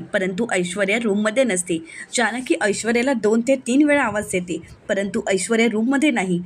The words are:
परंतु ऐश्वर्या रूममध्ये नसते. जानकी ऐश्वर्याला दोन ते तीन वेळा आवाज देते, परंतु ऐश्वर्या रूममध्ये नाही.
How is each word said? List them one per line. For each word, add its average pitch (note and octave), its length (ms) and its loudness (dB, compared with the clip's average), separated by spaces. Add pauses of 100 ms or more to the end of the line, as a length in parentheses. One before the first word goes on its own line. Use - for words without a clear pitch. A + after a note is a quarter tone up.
(140)
परंतु F#3+ 380 -2
ऐश्वर्या F#3+ 520 -2
रूममध्ये G#3+ 400 0
नसते. F3+ 340 -2 (360)
जानकी B3 480 0
ऐश्वर्याला A#3 520 0
दोन A3 280 2
ते C4+ 140 2
तीन C4 280 2
वेळा C#4+ 200 4
आवाज G#3 280 -4
देते, F3+ 300 -4 (280)
परंतु G3+ 400 -2
ऐश्वर्या A3 420 2
रूममध्ये C4 400 2
नाही. F#3 340 0